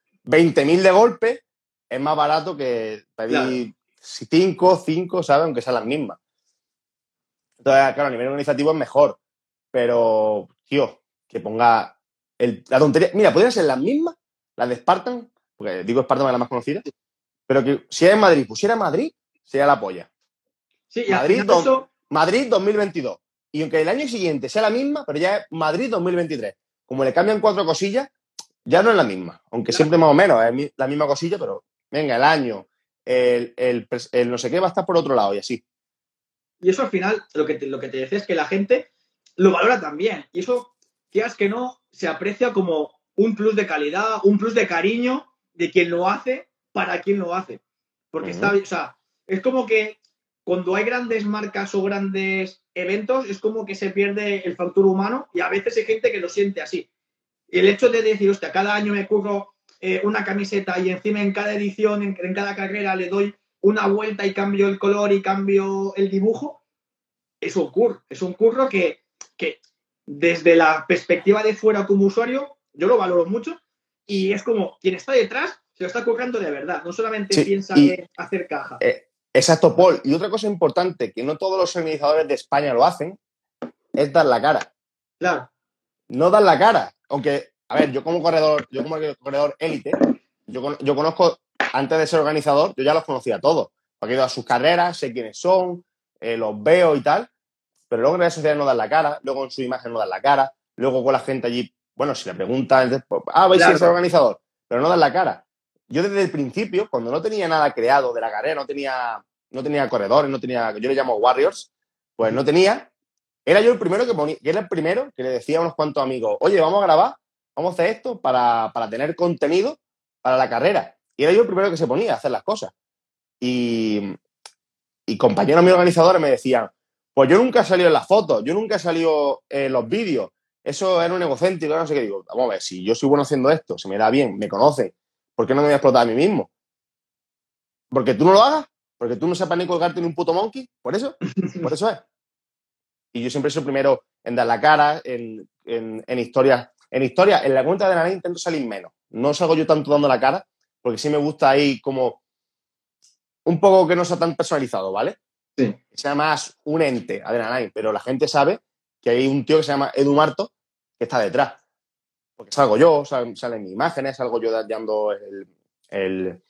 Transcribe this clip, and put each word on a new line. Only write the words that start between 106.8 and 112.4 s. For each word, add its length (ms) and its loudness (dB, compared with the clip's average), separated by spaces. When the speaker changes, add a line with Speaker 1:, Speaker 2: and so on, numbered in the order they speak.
Speaker 1:
cuando 200 -4
no 120 -2
tenía 260 -4
nada 240 2
creado 400 2
de 80 -6
la 100 -4
carrera, 260 -4
no 100 -8
tenía, 580 -8
no 120 -10
tenía 260 -2
corredores, 420 2
no 80 -6
tenía, 340 -4
yo 160 -6
le 60 -2
llamo 220 0
warriors, 560 0
pues 180 0
no 120 0